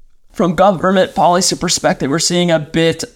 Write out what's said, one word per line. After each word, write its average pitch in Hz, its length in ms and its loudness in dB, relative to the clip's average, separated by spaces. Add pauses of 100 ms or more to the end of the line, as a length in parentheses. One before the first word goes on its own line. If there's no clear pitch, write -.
(380)
From 175 160 0
government 185 600 2
policy 175 400 2
perspective, 160 560 -2
we're 156 80 0
seeing 175 320 0
a 160 80 2
bit 165 420 -2 (140)